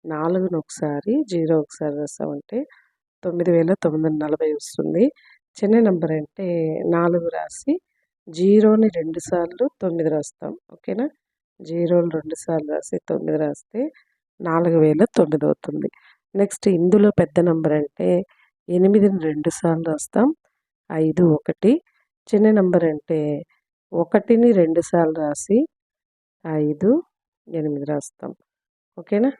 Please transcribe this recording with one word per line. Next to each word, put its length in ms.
నాలుగుని 580
ఒకసారి, 500
జీరో 220
ఒకసారి 360
రాసామంటే 580
తొమ్మిది 320
వేల 160
తొమ్మిది 220
వందల 200
నలభై 320
వస్తుంది. 460
చిన్న 160
నెంబర్ 320
అంటే 260
నాలుగు 400
రాసి 380
జీరోని 600
రెండు 220
సార్లు, 360
తొమ్మిది 340
రాస్తాం. 360
ఓకేనా? 320
జీరోని 580
రెండు 260
సార్లు 300
రాసి 220
తొమ్మిది 320
రాస్తే 380
నాలుగు 440
వేల 180
తొమ్మిది 300
అవుతుంది. 400
నెక్స్ట్ 320
ఇందులో 320
పెద్ద 200
నెంబర్ 300
అంటే 280
ఎనిమిదిని 520
రెండు 200
సార్లు 300
రాస్తాం, 380
ఐదు 340
ఒకటి. 360
చిన్న 180
నెంబర్ 340
అంటే 280
ఒకటిని 560
రెండు 300
సార్లు 340
రాసి 340
ఐదు 460
ఎనిమిది 440
రాస్తాం. 380
ఓకేనా? 420